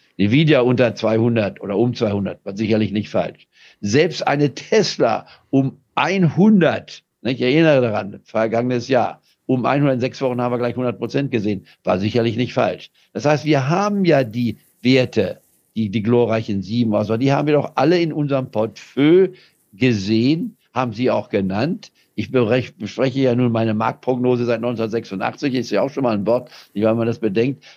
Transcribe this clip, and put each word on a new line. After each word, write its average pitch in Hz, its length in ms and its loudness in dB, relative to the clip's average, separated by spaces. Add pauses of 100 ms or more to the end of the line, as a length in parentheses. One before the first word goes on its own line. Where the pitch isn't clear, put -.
(180)
Nvidia 135 420 4
unter 123 340 2
zweihundert 110 680 0
oder 98 160 -4
um 120 160 2
zweihundert. 101 500 -4
War 98 140 -10
sicherlich 107 340 0
nicht 104 180 -4
falsch. - 380 -6 (320)
Selbst 139 480 0
eine 143 280 0
Tesla 151 720 0 (260)
um 135 260 0 (180)
einhundert, 165 1040 2 (200)
ne, 117 100 -2
ich 123 100 -4
erinnere 147 380 4
daran, 104 440 -2
vergangenes 117 680 -2
Jahr, 107 320 0 (240)
um 127 200 0
einhundert, 139 300 2
in 120 60 -2
sechs 120 200 -4
Wochen 123 200 -2
haben 123 100 -2
wir 123 60 -2
gleich 120 180 -4
hundert 123 240 -4
Prozent 135 320 -4
gesehen, 104 360 -2 (180)
war 92 140 2
sicherlich 113 360 0
nicht 120 180 -4
falsch. 98 380 -4 (220)
Das 113 100 -6
heißt, 147 220 2
wir 143 240 2
haben 196 340 0
ja 147 220 4
die 113 320 -4 (240)
Werte, 120 580 0 (340)
die, 110 160 -2
die 104 140 -4
glorreichen 110 580 0
sieben, 110 320 -2
also 107 220 0
die 135 160 2
haben 143 160 0
wir 151 60 2
doch 143 220 0
alle 151 220 2
in 170 140 -2
unserem 139 400 -4
Portfolio 147 760 2 (420)
gesehen, 117 840 0 (160)
haben 123 180 -2
sie 117 180 -2
auch 107 200 -2
genannt. 104 640 -2 (220)
Ich 101 140 -6
berech-, 123 460 0
bespreche 123 460 -4
ja 127 140 2
nun 123 180 0
meine 113 200 -2
Marktprognose 123 680 -2
seit 117 160 -2
neunzehnhundertsechsundachtzig, 113 960 -4
ist 123 180 -4
ja 95 100 0
auch 139 100 -2
schon 139 120 -4
mal 117 100 0
ein 101 140 -4
Wort, 123 240 -2 (220)
wenn 110 240 0
man 117 100 -2
das 113 120 -4
bedenkt. 113 440 -2 (140)